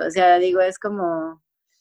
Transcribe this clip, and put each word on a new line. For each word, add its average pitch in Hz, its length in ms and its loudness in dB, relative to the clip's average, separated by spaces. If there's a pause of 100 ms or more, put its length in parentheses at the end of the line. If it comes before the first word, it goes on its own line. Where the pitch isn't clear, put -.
O 165 60 -4
sea, 180 280 4
digo, 185 220 0
es 185 180 -2
como, 165 640 -6 (400)